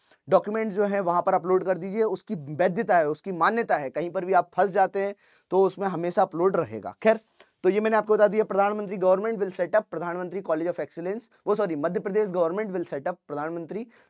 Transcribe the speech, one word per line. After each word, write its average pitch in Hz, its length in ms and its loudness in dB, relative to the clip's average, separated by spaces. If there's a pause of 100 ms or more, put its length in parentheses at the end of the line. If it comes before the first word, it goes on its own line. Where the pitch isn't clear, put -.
(280)
डॉक्यूमेंट्स 208 480 0
जो 208 100 0
हैं 202 160 -2
वहाँ 175 240 0
पर 190 80 2
अपलोड 180 320 0
कर 185 120 0
दीजिए, 196 260 -4
उसकी 208 320 -4
वैधता 175 600 0
है, 151 120 4
उसकी 156 240 -6
मान्यता 185 440 2
है, 139 120 -6
कहीं 160 220 -4
पर 180 140 -4
भी 185 80 0
आप 175 220 4
फंस 190 160 2
जाते 190 320 2
हैं 202 120 -6 (360)
तो 190 140 6
उसमें 190 220 -2
हमेशा 175 340 0
अपलोड 185 360 2
रहेगा। 107 460 -4
खैर, 220 160 6 (440)
तो 180 60 4
ये 196 100 2
मैंने 220 180 2
आपको 214 160 2
बता 208 140 6
दिया, 214 160 2
प्रधानमंत्री 202 540 0
government 190 420 2
will 196 160 -2
set 180 200 0
up 214 160 4
प्रधानमंत्री 175 500 -6
college 170 280 0
of 170 120 -4
excellence, 175 460 -8 (200)
वो 208 80 2
सॉरी, 196 200 0
मध्य 170 240 -2
प्रदेश 196 300 0
government 180 460 0
will 170 120 -4
set 143 200 -8
up 180 80 -4 (120)
प्रधानमंत्री 165 580 -8 (240)